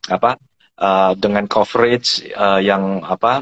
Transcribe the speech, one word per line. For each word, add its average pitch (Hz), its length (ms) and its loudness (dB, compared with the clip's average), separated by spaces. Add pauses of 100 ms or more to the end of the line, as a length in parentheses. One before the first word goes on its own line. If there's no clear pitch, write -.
apa, 117 260 0 (440)
eh, 95 400 2
dengan 101 260 0
coverage, 120 840 0
eh, 101 320 2
yang 98 400 0
apa, 92 280 -2 (100)